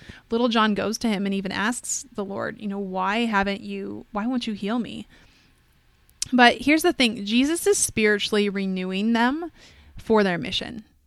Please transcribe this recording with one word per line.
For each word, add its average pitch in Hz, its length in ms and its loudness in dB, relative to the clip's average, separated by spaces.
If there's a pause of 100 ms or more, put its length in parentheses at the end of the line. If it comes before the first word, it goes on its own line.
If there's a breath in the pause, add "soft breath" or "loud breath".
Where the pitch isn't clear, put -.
(300 loud breath)
Little 240 200 2
John 214 260 2
goes 202 240 -2
to 233 100 -2
him 196 160 -2
and 196 80 -2
even 196 180 -4
asks - 600 -4
the 208 100 -6
Lord, 202 380 -6
you 208 60 -8
know, 202 100 -6
"Why 196 480 -2
haven't 196 360 0
you, 202 500 -10
why 208 160 -4
won't 247 180 -2
you 220 80 -4
heal 202 240 -4
me?" 208 300 -8 (1200 soft breath)
But 247 300 6
here's 311 220 4
the 349 100 4
thing, 220 320 0
Jesus 269 400 2
is 403 140 4
spiritually 208 720 2
renewing 190 640 -2
them 269 380 0 (460 soft breath)
for 214 260 4
their 180 140 0
mission. - 480 -6 (220)